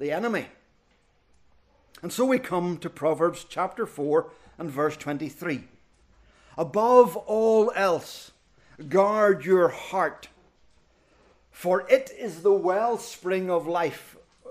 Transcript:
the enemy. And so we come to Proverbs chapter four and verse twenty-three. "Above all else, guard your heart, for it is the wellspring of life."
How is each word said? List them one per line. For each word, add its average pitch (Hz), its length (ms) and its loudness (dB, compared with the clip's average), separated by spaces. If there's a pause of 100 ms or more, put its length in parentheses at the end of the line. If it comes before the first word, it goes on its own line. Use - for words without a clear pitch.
the 143 100 -6
enemy. 190 360 -4 (1600)
And 175 100 -10
so 240 120 0
we 262 160 2
come 175 380 -4
to 165 120 -10
Proverbs 160 580 -2
chapter 185 380 -6
four 151 460 -2 (260)
and 170 100 -10
verse 147 280 -2
twenty-three. 147 720 -8 (920)
"Above 214 580 4
all 220 600 2
else, 180 560 -2 (560)
guard 196 560 2
your 180 240 4
heart, - 600 -6 (1200)
for - 360 -2
it 262 300 2
is 170 240 -10
the 196 100 6
wellspring 190 960 -2
of 170 200 -2
life." 170 480 -4 (340)